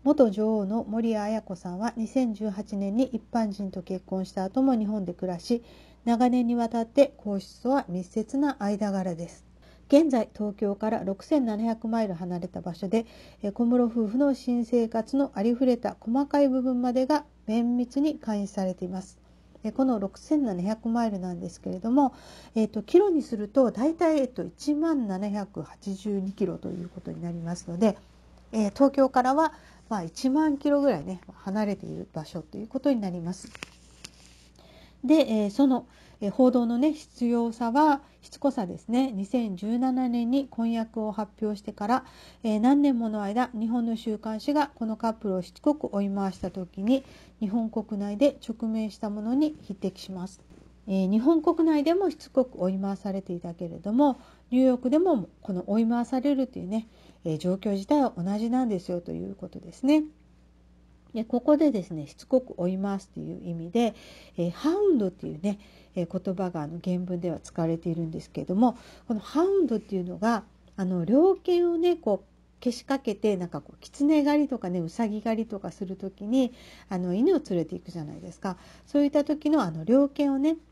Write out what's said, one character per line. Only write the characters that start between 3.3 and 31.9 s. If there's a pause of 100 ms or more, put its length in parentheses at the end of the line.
般
人
と
結
婚
し
た
後
も
日
本
で
暮
ら
し、 (400)
長
年
に
わ
た
っ
て
皇
室
と
は
密
接
な
間
柄
で
す。 (420)
現
在、
東
京
か
ら
六
千
七
百
マ
イ
ル
離
れ
た
場
所
で、 (360)
え
ー、
小
室
夫
婦
の
新
生
活
の
あ
り
ふ
れ
た
細
か
い
部
分
ま
で
が (220)
綿
密
に
監
視
さ
れ
て
い
ま
す。 (420)
え
ー、
こ
の
六
千
七
百
マ
イ
ル
な
ん
で
す
け
れ
ど
も、 (400)
え
ー
と、
キ
ロ
に
す
る
と
大
体、
え
っ
と、
一
万
七
百
八
十
二
キ
ロ
と
い
う
こ
と
に
な
り
ま
す
の
で、 (560)
え
ー、
東
京
か
ら
は、 (340)
ま
あ、
一
万
キ
ロ
ぐ
ら
い
ね、 (100)
離
れ
て
い